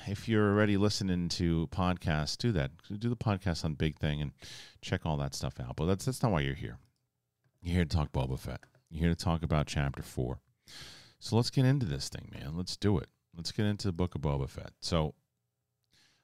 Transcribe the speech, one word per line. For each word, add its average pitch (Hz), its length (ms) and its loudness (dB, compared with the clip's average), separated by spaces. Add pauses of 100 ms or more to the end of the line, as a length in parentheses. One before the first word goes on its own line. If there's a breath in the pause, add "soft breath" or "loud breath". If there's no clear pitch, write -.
if 98 240 -6
you're 104 220 6
already 104 260 6
listening 95 520 2
to 82 420 2
podcasts, 87 640 0
do 120 140 0
that. 69 180 0 (300)
Do 120 100 -2
the 120 60 -2
podcast 95 500 -2
on 78 80 -2
Big 78 240 -2
Thing 76 240 -2
and 71 120 -6 (500 loud breath)
check - 240 -2
all 76 100 0
that 69 160 -2
stuff - 260 -6
out. 64 160 -8
But 80 120 0
that's, 92 180 0
that's 131 160 -4
not 117 100 2
why 80 100 2
you're 67 120 0
here. - 240 -10 (840)
You're 87 140 2
here 87 80 6
to 82 120 0
talk 71 140 0
Boba 65 260 -2
Fett. - 240 -8 (300)
You're 80 160 0
here 85 80 4
to - 0 -
talk 82 260 0
about 73 240 2
Chapter 69 380 -2
four. 64 360 -4 (800 loud breath)
So - 180 -2
let's 123 140 4
get 131 160 4
into 131 220 4
this 69 220 -4
thing, - 220 -12
man. 71 240 -8
Let's 90 220 -4
do 101 220 4
it. - 100 -8 (260)
Let's 85 160 -6
get 107 140 0
into 104 220 0
the 92 40 0
Book 85 220 0
of 76 80 -6
Boba 69 260 0
Fett. - 340 -12
So, 78 340 0 (1080)